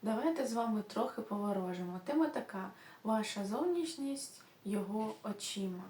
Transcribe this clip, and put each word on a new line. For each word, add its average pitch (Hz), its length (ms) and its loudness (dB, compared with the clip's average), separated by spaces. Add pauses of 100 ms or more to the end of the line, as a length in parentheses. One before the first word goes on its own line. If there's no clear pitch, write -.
Давайте 254 460 2
з 226 60 -2
вами 226 280 2
трохи 233 400 0
поворожимо. 180 840 0
Тема 302 220 6
така: 202 420 -4 (340)
ваша 214 420 2
зовнішність 277 960 0 (240)
його 208 480 0 (100)
очима. 190 680 -4